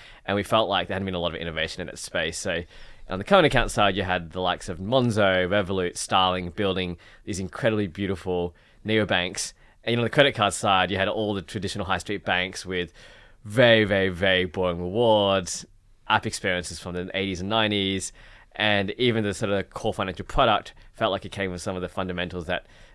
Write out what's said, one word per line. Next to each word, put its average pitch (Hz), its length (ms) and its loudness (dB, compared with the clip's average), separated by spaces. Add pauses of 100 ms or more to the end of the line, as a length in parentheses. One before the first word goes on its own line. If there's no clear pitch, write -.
(240)
and 98 120 -2
we 104 60 0
felt 110 280 2
like 90 180 0
there 98 60 -4
hadn't 95 100 -2
been 95 100 -4
a 87 60 -2
lot 85 140 -2
of 85 80 -8
innovation 82 400 -4
in 82 60 -10
that - 100 -14
space. 82 400 -4
So 87 240 -4 (480)
on 92 80 -4
the 101 60 -4
current 190 220 6
account 117 240 2
side, 101 260 2
you 98 60 -2
had 90 300 -2
the 90 80 -6
likes 90 280 -2
of 87 120 -8
Monzo, 101 680 2
Revolut, 92 480 0
Starling 92 540 2
building 92 480 -2 (260)
these 98 160 -6
incredibly 104 460 -2
beautiful 90 680 -4 (300)
neobanks. 101 720 0 (280)
And, 117 100 -2
you 117 40 2
know, 120 60 2
on - 20 2
the 110 60 -2
credit 139 240 4
card 101 180 2
side, 92 380 2
you 98 80 0
had 95 100 2
all 104 240 -2
the 98 80 -2
traditional 95 460 -6
high 92 100 0
street 95 300 -6
banks 92 400 -2
with 90 260 -4 (540)
very, 113 380 6
very, 98 260 2
very 92 340 2
boring 90 340 -2
rewards, 98 840 2 (460)
app 107 160 2
experiences 90 540 -4
from 90 160 -8
the 90 180 -6
eighties 98 260 -2
and 95 80 -6
nineties, 104 640 0 (440)
and 101 420 2
even 113 260 2
the 101 80 -2
sort 101 200 -2
of 95 180 -2
core - 240 -4
financial 95 320 -6
product - 480 2 (180)
felt 110 180 0
like 98 140 -4
it 98 80 -12
came 98 180 -4
with 87 120 -8
some 95 140 -4
of 90 40 -6
the 90 80 -6
fundamentals 90 560 -6
that 85 220 -4 (280)